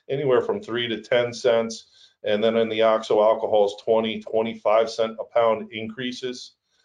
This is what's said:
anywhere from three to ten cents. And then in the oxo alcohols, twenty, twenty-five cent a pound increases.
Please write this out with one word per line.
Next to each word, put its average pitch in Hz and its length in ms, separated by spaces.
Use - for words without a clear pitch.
anywhere 135 320
from 104 220
three 117 260
to 107 140
ten 120 320
cents. 113 560
And 107 180
then 113 140
in 113 140
the 110 100
oxo 110 420
alcohols, 107 600
twenty, 110 380
twenty-five 113 640
cent 113 320
a - 40
pound 110 480
increases. 123 800